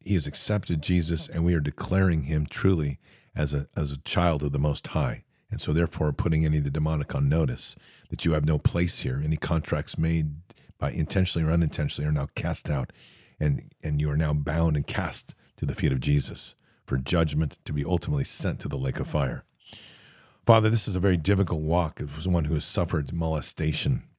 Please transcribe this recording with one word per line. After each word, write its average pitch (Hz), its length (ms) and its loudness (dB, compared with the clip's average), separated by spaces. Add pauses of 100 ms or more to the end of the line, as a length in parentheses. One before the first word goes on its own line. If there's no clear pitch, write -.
he - 140 0
has 78 120 0
accepted 85 560 -2
Jesus, 85 460 2
and 82 160 0
we 87 100 4
are 82 60 2
declaring 82 640 2
him 76 240 0
truly 78 520 0 (380)
as 73 160 0
a, 71 240 -2
as 73 160 -2
a 69 60 -8
child 82 440 0
of 71 100 -2
the 71 60 0
Most 71 300 0
High, 67 360 -2 (260)
and - 100 -6
so 76 140 0
therefore 80 400 0
putting 80 320 2
any 76 100 2
of 73 80 0
the 71 60 -2
demonic 76 440 -2
on 69 140 2
notice 71 480 0 (320)
that - 160 -4
you 85 80 4
have 76 140 2
no 78 120 2
place 87 420 0
here. 67 220 -2
Any 78 140 0
contracts 78 600 -2
made 82 280 2 (520)
by 71 120 -2
intentionally 80 580 0
or 80 40 2
unintentionally 76 560 0
are 76 40 2
now 71 220 0
cast - 340 -4
out, 69 240 -2 (460)
and, 131 240 0 (220)
and 73 160 0
you 76 100 0
are 71 60 0
now 76 180 2
bound 78 400 2
and 71 100 0
cast - 480 -6 (240)
to - 80 -6
the 71 120 -2
feet 73 160 2
of 67 80 -2
Jesus 71 560 0 (280)
for 67 140 -2
judgment 78 680 0
to - 80 -8
be 71 120 -2
ultimately 76 400 0
sent - 340 -4
to - 100 -8
the 73 80 -4
lake 65 220 -4
of 69 80 -4
fire. 78 380 -2 (1000)
Father, 110 240 8
this 110 200 0
is 95 80 0
a 92 40 0
very 92 160 6
difficult 90 440 2
walk 82 400 0
of 73 200 -8
someone 85 260 2
who 82 80 0
has 73 100 0
suffered 82 480 -2
molestation 78 880 -2 (160)